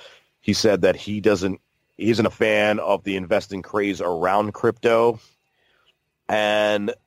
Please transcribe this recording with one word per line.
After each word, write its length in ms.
he 100
said 300
that 140
he 260
doesn't, 400
he 140
isn't 160
a 40
fan 480
of 260
the 120
investing 460
craze 400
around 500
crypto. 680
And 640